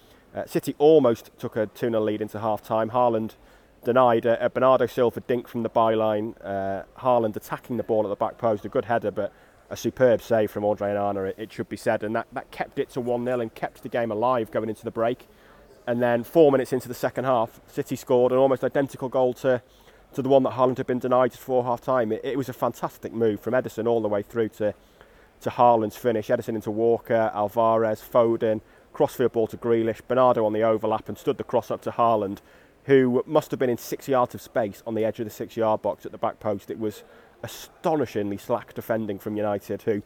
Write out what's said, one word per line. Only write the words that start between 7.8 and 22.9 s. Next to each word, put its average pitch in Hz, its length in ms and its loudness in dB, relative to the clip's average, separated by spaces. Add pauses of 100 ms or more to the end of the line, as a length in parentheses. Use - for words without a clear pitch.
ball 107 200 0
at 101 40 -4
the 101 80 -4
back 107 200 -4
post, 110 280 -2
a 107 40 -8
good 120 180 -2
header, 107 260 -2
but 101 200 -6 (380)
a - 60 -12
superb 120 440 2
save 110 300 0
from 107 140 -8
Andre 101 300 0
Onana, 101 340 -2
it, 95 100 -8
it 110 140 -12
should - 160 -10
be 110 80 -10
said. 110 260 -2
And 107 140 -4
that, 117 160 -4
that 127 180 -12
kept - 300 -8
it 131 100 -6
to 139 100 -8
one 120 240 -2
nil 123 160 -2
and 113 140 -6
kept - 300 -12
the 135 40 -10
game 117 220 -2
alive 113 400 0
going 110 180 -4
into 107 160 -8
the 113 60 -6
break. 117 380 -4 (580)
And 120 160 -2
then 120 220 0
four 156 260 6
minutes 131 220 0
into 127 160 -4
the 123 60 -8
second 127 320 -4
half, 120 420 -2
City - 260 -6
scored 123 380 2
an 127 60 4
almost 135 260 4
identical 135 440 -2
goal 127 260 0
to, 127 280 0 (520)
to 143 80 -4
the 123 60 -2
one 135 140 6
that 110 120 -2
Haaland 127 240 2
had 131 80 -6
been 127 120 -2
denied 127 320 2
just - 120 -20
before 127 200 0
half-time. 120 480 -2
It, 110 140 -4
it 131 120 -4
was 135 120 -4
a 127 40 -10
fantastic - 600 -6